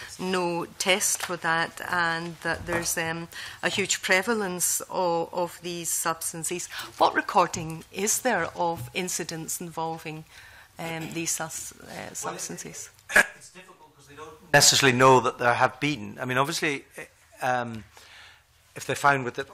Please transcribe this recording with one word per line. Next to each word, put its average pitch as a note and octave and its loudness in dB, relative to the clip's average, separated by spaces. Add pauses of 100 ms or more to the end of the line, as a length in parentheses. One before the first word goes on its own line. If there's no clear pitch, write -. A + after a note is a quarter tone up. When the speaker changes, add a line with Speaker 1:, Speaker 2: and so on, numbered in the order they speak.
(200)
Speaker 1:
no F3 -2 (120)
test - 2
for F3 -4
that, E3 0
and E3+ -2
that E3 -4
there's, E3+ -2
um, E3 -4 (360)
a F3+ 0
huge F3+ -2
prevalence F#3+ 0
of, E3+ 0
of F3 -4
these E3+ -6
substances. - -4 (300)
What - 4
recording E3 0
is G3+ 0
there F#3+ 2
of E3+ -2
incidents E3+ -4
involving, E3 -8 (520)
um, E3 -6
these E3 -4
sus-, - -6
uh, - -12
substances? - -10 (260)
Speaker 2:
Well, G3+ 8
it, - -14
it's - -20
difficult - -20
'cause - -20
they - -20
don't - -8
necessarily C#3 6
know C3 10
that A#2+ 0
there A#2+ 4
have B2 2
been. A2+ -4
I C3 -6
mean, B2+ -2
obviously, D3 0 (560)
um, A#2+ -2 (920)
if - -12
they're C3+ -2
found C#3 4
with A#2+ -6
it C3+ -6